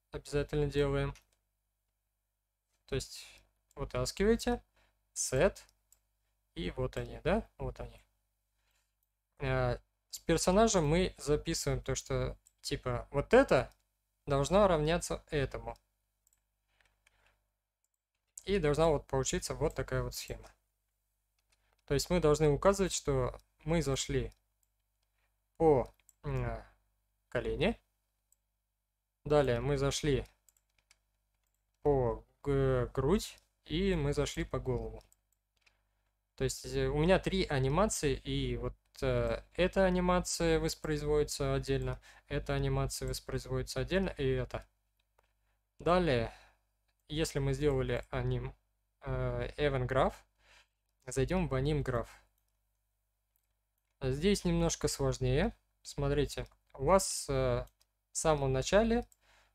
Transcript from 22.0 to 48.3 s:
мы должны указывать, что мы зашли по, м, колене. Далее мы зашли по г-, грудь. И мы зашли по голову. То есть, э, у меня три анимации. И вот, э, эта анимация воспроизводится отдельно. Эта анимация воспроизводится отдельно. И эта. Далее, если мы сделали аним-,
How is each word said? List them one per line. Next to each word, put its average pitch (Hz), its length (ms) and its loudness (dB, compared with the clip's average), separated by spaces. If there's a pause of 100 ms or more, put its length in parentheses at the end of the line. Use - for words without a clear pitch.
мы 175 120 2
должны 151 280 6
указывать, 190 440 2
что 131 440 -2 (280)
мы 160 160 0
зашли 131 500 -2 (1300)
по, 147 360 4 (300)
м, 120 400 -4 (640)
колене. 120 480 -2 (1500)
Далее 139 340 2
мы 139 180 -2
зашли 135 480 0 (1600)
по 127 420 2 (180)
г-, 131 500 2
грудь. 160 440 0 (280)
И 180 300 0
мы 143 180 0
зашли 143 320 -2
по 131 140 -6
голову. 113 440 -6 (1300)
То 135 100 -4
есть, - 200 -6
э, 131 220 -2
у 143 120 -2
меня 175 200 6
три 180 260 0
анимации. 143 720 0
И 135 400 -4
вот, 120 200 -8 (260)
э, 120 420 -2 (120)
эта 185 280 2
анимация 180 760 2
воспроизводится 147 920 -2
отдельно. 131 460 -2 (300)
Эта 143 240 -4
анимация 135 560 -2
воспроизводится 131 720 -4
отдельно. 175 360 0
И 143 60 -4
эта. 127 420 -2 (1120)
Далее, 156 520 2 (800)
если 151 300 -4
мы 139 140 0
сделали 131 560 0
аним-, 127 440 -4 (480)